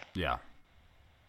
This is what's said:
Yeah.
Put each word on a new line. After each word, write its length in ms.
Yeah. 240